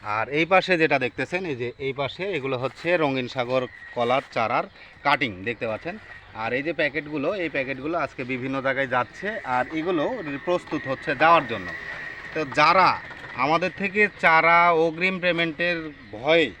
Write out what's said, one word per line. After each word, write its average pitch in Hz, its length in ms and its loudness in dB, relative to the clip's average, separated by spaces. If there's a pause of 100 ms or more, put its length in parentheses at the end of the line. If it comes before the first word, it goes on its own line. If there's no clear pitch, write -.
আর 107 260 -2
এই 147 160 0
পাশে 180 340 4
যেটা 147 200 4
দেখতেছেন, 160 480 -4
এই 143 100 -4
যে 120 220 -6
এই 135 140 -4
পাশে 139 320 -6
এগুলো 135 340 -4
হচ্ছে 165 380 -2
রঙিন 135 320 0
সাগর 127 380 -2 (280)
কলার 123 280 2 (100)
চারার 131 320 0 (380)
কাটিং 123 420 0
দেখতে 117 220 -6
পাচ্ছেন। 160 320 -6 (360)
আর 113 180 -4
এই 135 100 -2
যে 165 100 -4
প্যাকেটগুলো, 151 640 -2
এই 175 140 -4
প্যাকেটগুলো 135 500 -4
আজকে 139 260 -4
বিভিন্ন 131 380 -4
জায়গায় 135 240 0
যাচ্ছে, 127 580 -4
আর 127 280 0
এগুলো 170 500 -2 (220)
প্রস্তুত 170 440 -4
হচ্ছে 135 280 -4
যাওয়ার 156 320 6
জন্য। 98 240 -6 (600)
তো 156 100 -2 (100)
যারা 156 460 6 (340)
আমাদের 165 440 2
থেকে 196 300 2 (120)
চারা 170 520 6
অগ্রিম 165 480 0
পেমেন্টের 170 720 -2 (220)
ভয়ে 139 380 4 (100)